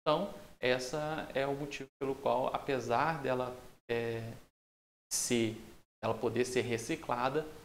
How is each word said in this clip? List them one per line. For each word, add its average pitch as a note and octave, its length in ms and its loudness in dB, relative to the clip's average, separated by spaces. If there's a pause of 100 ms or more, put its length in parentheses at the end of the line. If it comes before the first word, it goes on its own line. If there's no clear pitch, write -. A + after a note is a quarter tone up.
Então, E3 320 2 (260)
essa D3 760 0
é C3+ 120 2
o C#3+ 80 0
motivo C#3+ 360 -8 (100)
pelo C3+ 140 0
qual, B2 340 2
apesar B2+ 720 2
dela, B2+ 340 0 (340)
é, A#2 440 -2 (800)
ser, A2+ 480 2 (420)
ela A2 120 2
poder B2 320 2
ser B2+ 160 2
reciclada B2 840 0 (180)